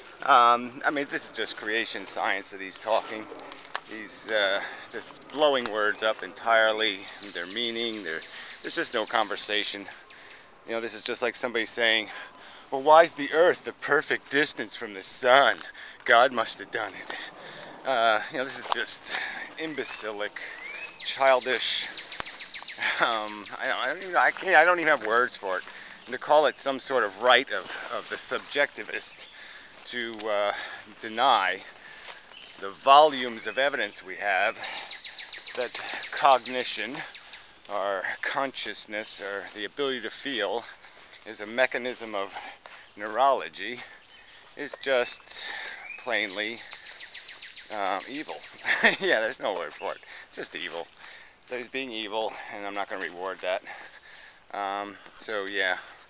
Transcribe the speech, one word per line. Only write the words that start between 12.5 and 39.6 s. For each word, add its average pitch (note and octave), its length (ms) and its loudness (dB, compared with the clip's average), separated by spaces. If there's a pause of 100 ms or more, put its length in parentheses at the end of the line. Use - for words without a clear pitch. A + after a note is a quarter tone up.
"Well, C#3 100 -2
why D3+ 220 12
is E3 100 2
the C#3+ 180 -4
Earth D#3 340 6
the A2+ 80 -6
perfect - 580 0
distance C#3 440 0
from G#2 200 -10
the F#2+ 80 -10
sun? B2 540 8 (460)
God B2 280 8
must A2+ 260 0
have G2+ 140 -12
done G#2 220 -4
it." - 220 -10 (720)
Uh, A2+ 360 4 (100)
you D#3 60 -6
know, B2+ 60 0
this B2+ 160 -4
is A2 80 -8
just - 500 -2 (400)
imbecilic, A2 840 -4 (600)
childish. B2+ 840 4 (1120)
Um, G#2+ 440 0 (140)
I B2 80 -4
don't, G#2 140 -2
I A#2+ 60 0
don't E3 140 -4
even F#3 120 -8
know, D#3 60 6
I C#3 120 6
can't, F3 240 2
I D#3 80 12
don't F3 160 6
even D#3 100 2
have A#2+ 180 4
words A#2 280 4
for F#2 220 -4
it. F#2 60 -4 (420)
And A#2+ 80 -8
to B2+ 60 -6
call D3 260 6
it A#2+ 120 2
some C3+ 220 -4
sort B2 240 2
of G2+ 200 -2
right B2 280 8
of, - 440 -6
of G2 140 -8
the G#2 60 -4
subjectivist - 1120 -4 (580)
to, A#2 440 -6
uh, G2+ 240 2 (480)
deny A2 600 4 (1000)
the G2 100 -8
volumes B2+ 800 6
of G#2 100 -4
evidence B2+ 480 -2
we F#2 120 -10
have G2+ 400 2 (960)
that B2 260 -4 (300)
cognition, B2 840 2 (760)
or G2 300 -2 (180)
consciousness, G#2+ 1000 -4
or G2 240 -6 (100)
the G#2 100 -6